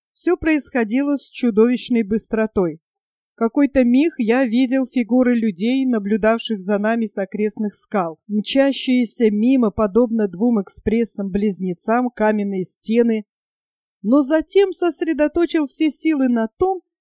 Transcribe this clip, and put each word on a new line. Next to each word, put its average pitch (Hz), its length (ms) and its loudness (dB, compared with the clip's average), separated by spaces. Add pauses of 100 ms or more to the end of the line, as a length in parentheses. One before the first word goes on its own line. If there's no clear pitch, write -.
(140)
Все 339 220 -2
происходило 277 800 0
с - 120 -10
чудовищной 233 760 0
быстротой. 208 760 -2 (540)
Какой-то 262 480 0
миг 262 360 4
я 247 280 2
видел 254 400 0
фигуры 247 480 2
людей, 226 520 0
наблюдавших 214 720 0
за 196 180 -2
нами 220 280 -2
с - 120 -10
окрестных 208 560 -4
скал, 170 540 -6
мчащиеся 247 1040 0
мимо, 226 400 2
подобно 214 560 0
двум 208 340 0
экспрессам-близнецам, 208 1500 -2
каменные 202 520 0
стены. 220 640 0 (800)
Но 254 200 4
затем 320 480 2
сосредоточил 320 960 -2
все 311 240 -2
силы 269 380 0
на 226 180 0
том, 370 360 -2 (180)